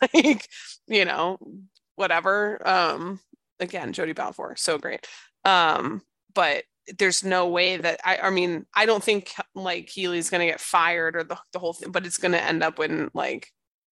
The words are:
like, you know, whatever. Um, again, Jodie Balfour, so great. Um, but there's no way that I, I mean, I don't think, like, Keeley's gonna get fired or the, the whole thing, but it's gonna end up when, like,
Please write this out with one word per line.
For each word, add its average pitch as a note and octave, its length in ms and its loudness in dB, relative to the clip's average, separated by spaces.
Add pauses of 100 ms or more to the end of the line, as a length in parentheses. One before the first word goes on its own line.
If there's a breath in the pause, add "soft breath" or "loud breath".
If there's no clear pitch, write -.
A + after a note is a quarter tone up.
(140)
like, C#4 340 4 (380 loud breath)
you G3+ 180 2
know, F3 340 -2 (580)
whatever. F#3+ 680 0
Um, F#3 540 2 (400)
again, F3+ 320 -6
Jodie D#3+ 220 -4
Balfour, - 420 -8
so D#3 220 0
great. - 280 -8 (380 loud breath)
Um, F3+ 580 2 (320)
but D#3+ 300 2 (340)
there's F#3+ 260 2
no F#3 240 2
way F3+ 280 2
that E3 280 -2
I, F#3 140 2
I F#3+ 120 0
mean, F3 440 0
I G#3+ 120 4
don't G#3+ 180 4
think, G#3 280 0 (220)
like, F3+ 320 -6
Keeley's F3 440 -4
gonna F3 160 2
get E3 140 -2
fired E3 560 2
or E3+ 80 -2
the, E3 140 -8 (140)
the F3+ 80 -8
whole E3+ 140 -4
thing, F#3+ 180 -12
but F#3 140 -2
it's F3 120 -6
gonna F3 200 2
end D#3+ 260 0
up D#3+ 140 -2
when, D#3 360 -2
like, C3+ 380 -6 (400)